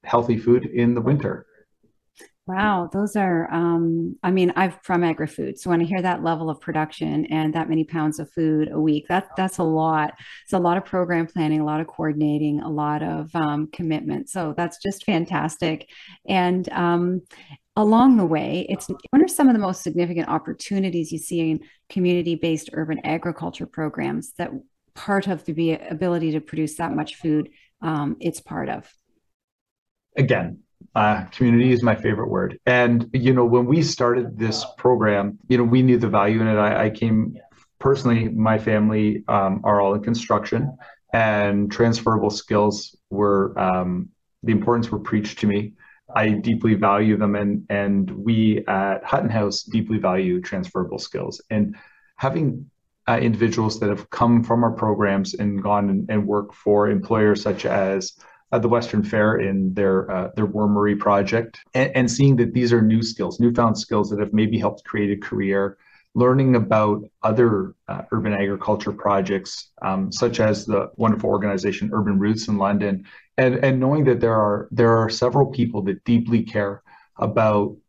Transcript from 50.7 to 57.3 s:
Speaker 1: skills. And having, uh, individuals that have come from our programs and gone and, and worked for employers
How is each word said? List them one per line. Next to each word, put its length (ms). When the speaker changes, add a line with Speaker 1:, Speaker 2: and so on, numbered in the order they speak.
Speaker 1:
skills. 500
And 240
having, 520
uh, 120
individuals 600
that 80
have 220
come 340
from 180
our 80
programs 640
and 260
gone 300
and, 180
and 160
worked 300
for 340
employers 540